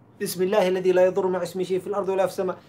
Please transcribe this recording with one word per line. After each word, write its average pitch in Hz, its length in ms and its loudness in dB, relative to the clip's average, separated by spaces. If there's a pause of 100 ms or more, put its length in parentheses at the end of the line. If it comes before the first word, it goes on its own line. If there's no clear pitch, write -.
(220)
"بسم 185 220 -4
الله 190 240 2
الذي 185 240 2
لا 180 140 6
يضر 185 220 0
مع 180 160 -2
اسمه 180 200 -6
شيء 180 160 -2
في - 80 -8
الأرض 202 220 -4
ولا 190 180 0
في 185 40 -10
السماء." 185 260 -4 (120)